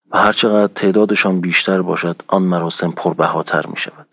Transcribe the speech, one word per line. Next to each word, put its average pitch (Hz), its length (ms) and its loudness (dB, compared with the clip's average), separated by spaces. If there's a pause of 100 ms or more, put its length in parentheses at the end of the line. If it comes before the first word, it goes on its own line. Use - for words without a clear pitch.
(100)
و - 80 -2
هرچقدر 104 560 2
تعدادشان 98 680 2
بیشتر 90 420 0
باشد، 87 460 -4
آن 95 140 2
مراسم 87 480 -2
پربهاتر 82 760 -2
می‌شود. - 460 -12